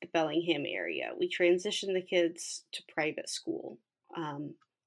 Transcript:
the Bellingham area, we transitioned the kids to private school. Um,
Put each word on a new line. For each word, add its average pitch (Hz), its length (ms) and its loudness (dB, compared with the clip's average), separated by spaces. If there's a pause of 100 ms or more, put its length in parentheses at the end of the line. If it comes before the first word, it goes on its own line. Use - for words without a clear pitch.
the - 60 -10
Bellingham 156 600 2
area, 85 500 -4
we 180 100 2
transitioned 185 680 4
the 185 140 0
kids 175 560 0 (100)
to - 100 -10 (100)
private 151 360 -2
school. - 500 -6 (360)
Um, 147 380 -6 (340)